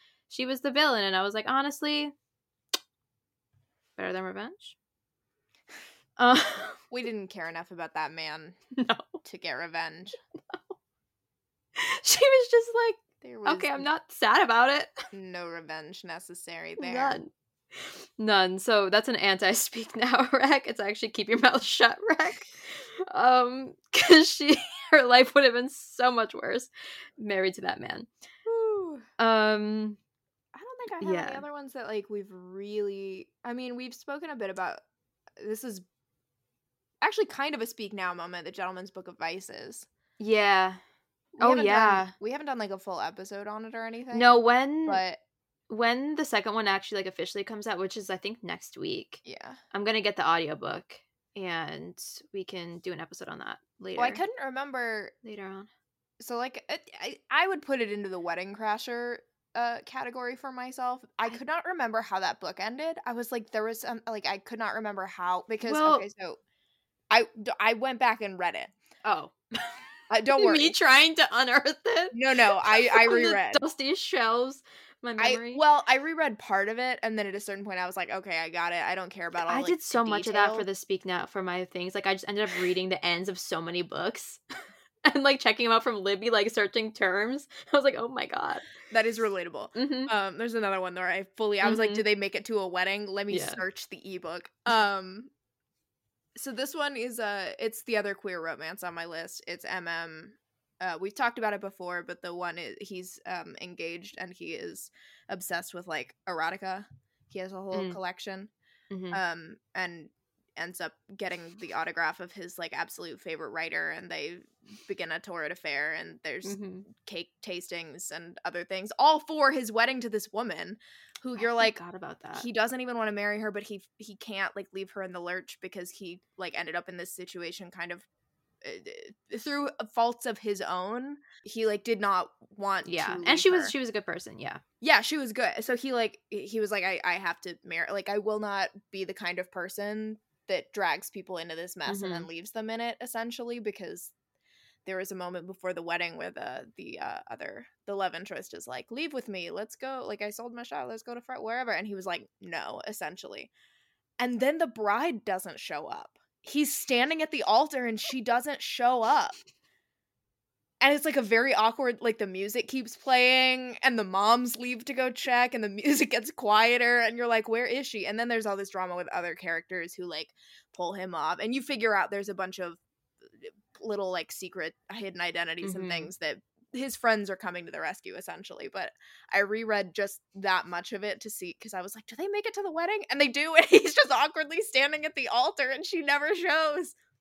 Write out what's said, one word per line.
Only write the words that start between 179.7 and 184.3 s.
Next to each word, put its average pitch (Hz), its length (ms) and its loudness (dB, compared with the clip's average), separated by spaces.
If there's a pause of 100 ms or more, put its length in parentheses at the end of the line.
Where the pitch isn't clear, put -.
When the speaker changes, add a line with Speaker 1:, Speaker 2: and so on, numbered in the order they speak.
Speaker 2:
just 202 260 -4 (160)
that 190 300 2
much 175 260 -8
of 202 120 -6
it 208 160 -6
to 214 100 -12
see, 180 300 -10
'cause 220 140 -14
I 185 80 -8
was 190 120 -12
like, 220 120 -20
"Do 226 100 -18
they 349 120 -6
make 415 180 -2
it 427 80 -6
to 403 80 -6
the 370 100 -6
wedding?" 359 380 -2
And 277 100 2
they 285 80 6
do, 294 260 0
<laughs> - 0 -
and 330 120 10
he's - 280 8
just 571 160 4
awkwardly 302 520 2